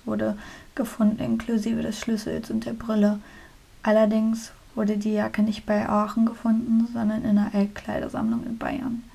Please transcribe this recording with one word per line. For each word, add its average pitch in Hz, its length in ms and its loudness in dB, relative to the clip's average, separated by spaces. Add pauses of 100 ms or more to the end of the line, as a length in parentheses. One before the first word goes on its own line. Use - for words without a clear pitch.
wurde 214 320 -2 (380)
gefunden, 226 480 0
inklusive 226 580 -2
des 220 180 -6
Schlüssels 226 520 -4
und 226 140 -4
der 233 80 -6
Brille. 214 460 2 (640)
Allerdings 220 680 2 (240)
wurde 214 220 0
die 214 160 0
Jacke 214 280 0
nicht 214 240 0
bei 208 240 0
Aachen 214 380 2
gefunden, 226 680 2
sondern 220 300 -2
in 220 60 0
einer 208 260 4
Altkleidersammlung 214 920 -2
in 233 140 -6
Bayern. - 420 -4 (140)